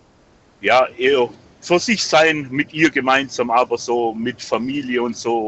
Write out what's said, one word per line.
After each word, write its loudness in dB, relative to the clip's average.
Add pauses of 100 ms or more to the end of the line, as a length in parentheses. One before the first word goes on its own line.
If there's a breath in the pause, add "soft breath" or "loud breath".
(600)
ja, 4 (120)
eher 2 (320)
für 2
sich -2
sein, 2
mit -4
ihr 2
gemeinsam, 0
aber 2
so -2
mit -6
Familie -4
und -4
so -2